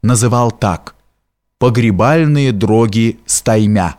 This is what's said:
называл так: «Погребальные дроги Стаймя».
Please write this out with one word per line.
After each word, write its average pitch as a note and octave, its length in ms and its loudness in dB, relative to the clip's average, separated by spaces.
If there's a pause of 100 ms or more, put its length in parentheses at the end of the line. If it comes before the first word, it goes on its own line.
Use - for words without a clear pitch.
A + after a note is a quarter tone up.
называл A#2+ 500 0
так: - 420 -6 (640)
«Погребальные B2+ 920 0
дроги A2 760 0
Стаймя». G#2+ 720 0